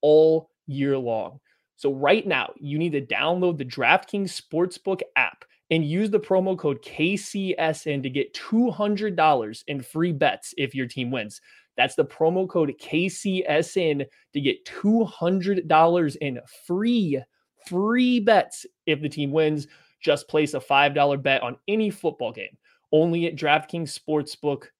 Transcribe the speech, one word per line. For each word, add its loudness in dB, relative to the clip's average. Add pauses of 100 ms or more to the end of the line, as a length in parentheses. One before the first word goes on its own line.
all 6 (160)
year 0
long. -4 (360)
So -2
right 4
now, -2
you -6
need -2
to 0
download -2
the -6
DraftKings 0
Sportsbook -4 (140)
app -2 (240)
and 2
use -2
the 0
promo 0
code -4
K -2
C -6
S -2
N -4
to -6
get -4
two 0
hundred -4
dollars 0
in -6
free -2
bets -2
if -4
your -4
team -6
wins. -8 (360)
That's 2
the 2
promo 0
code 0
K -2
C -4
S 0
N 0 (280)
to -4
get -2
two 0
hundred -2
dollars 4
in -6 (260)
free, 0 (460)
free 2
bets 2 (220)
if 0
the -4
team -4
wins. 0 (340)
Just 0
place 0
a -4
five 2
dollar 2
bet 0
on -6 (120)
any 0
football -6
game. -14 (340)
Only 2
at -6
DraftKings -2
Sportsbook -4 (100)